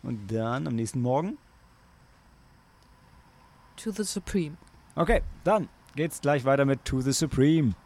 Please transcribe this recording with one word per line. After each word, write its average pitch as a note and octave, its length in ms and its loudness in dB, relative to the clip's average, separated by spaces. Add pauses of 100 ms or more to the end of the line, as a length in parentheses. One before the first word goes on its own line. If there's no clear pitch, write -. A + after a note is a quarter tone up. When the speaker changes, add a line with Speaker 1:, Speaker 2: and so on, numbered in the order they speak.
Speaker 1:
Und G#2+ 300 -8
dann A#2 340 -4
am C3 80 -4
nächsten A2+ 280 -4
Morgen? D3+ 340 -2 (2500)
Speaker 2:
To - 140 -8
the G#3 140 -4
Supreme. F3 520 -4 (380)
Speaker 1:
Okay, A#2+ 280 2 (220)
dann F#3+ 240 2 (260)
geht's D3+ 260 -4
gleich C#3+ 240 0
weiter C#3 200 4
mit C3+ 200 0
To C3 160 -2
the C3 120 0
Supreme. C#3+ 640 4 (120)